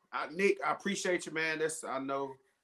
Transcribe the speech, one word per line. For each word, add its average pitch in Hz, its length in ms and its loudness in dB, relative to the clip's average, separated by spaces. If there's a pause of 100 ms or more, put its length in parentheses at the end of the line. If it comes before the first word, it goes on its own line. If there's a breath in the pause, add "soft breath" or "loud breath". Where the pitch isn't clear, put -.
(120)
I, 143 200 -4
Nick, 190 340 4
I 151 80 4
appreciate 185 520 0
you, 156 60 -8
man. 156 280 0
That's, 156 260 0
I 127 140 -2
know 139 360 -2 (280)